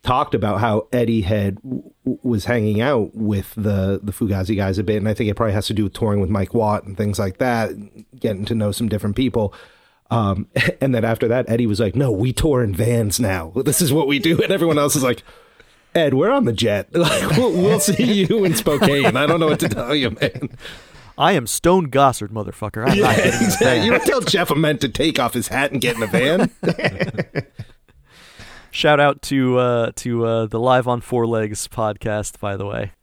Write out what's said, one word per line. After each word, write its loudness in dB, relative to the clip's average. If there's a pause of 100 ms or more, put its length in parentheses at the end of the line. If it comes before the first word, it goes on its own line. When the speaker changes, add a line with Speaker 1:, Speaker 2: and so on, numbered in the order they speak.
Speaker 1:
talked 0
about 0
how 0
Eddie 2
had -2
w-, -10 (120)
w-, -2
was -2
hanging 0
out -2
with -4
the, 0
the -4
Fugazi -2
guys 0
a -2
bit, 0
and -2
I 0
think -2
it -4
probably 0
has -2
to -4
do 0
with -4
touring 0
with 0
Mike -2
Watt 2
and -14
things -2
like -4
that, 0 (480)
getting -4
to -4
know 0
some -4
different -2
people. 0 (560)
Um, 0 (160)
<laughs> -2
and 2
then 0
after 0
that, 0
Eddie 0
was 0
like, 0
"No, 2
we 0
tour 2
in -2
vans 0
now. -2
This 0
is 2
what 2
we 0
do." 2
And 0
everyone 2
else 2
is 0
like, 0 (720)
"Ed, 4
we're 2
on 2
the 0
jet. -2
<laughs> -4
Like, 2
we'll, 2
we'll 2
see 2
you 2
in 2
Spokane. 2
I 2
don't 2
know 2
what 0
to 0
tell -4
you, 0
man." -6 (680)
Speaker 2:
I 4
am 0
Stone 2
Gossard, 2
motherfucker. -8
I'm -
not 4
Speaker 1:
Yeah, 4
Speaker 2:
getting 2
in 0
a 4
Speaker 1:
exactly. 2
Speaker 2:
van. 2
Speaker 1:
You 2
don't 2
tell 2
Jeff 0
Ament 2
to 0
take -2
off 0
his -4
hat -2
and -4
get -2
in -4
a -2
van. 2 (120)
<laughs> -4 (1200)
Speaker 2:
Shout 4
out 4
to, 2
uh, 2
to, -2
uh, 0
the -4
Live 2
on -2
Four 0
Legs -4
podcast, -6
by -6
the -6
way. -8 (100)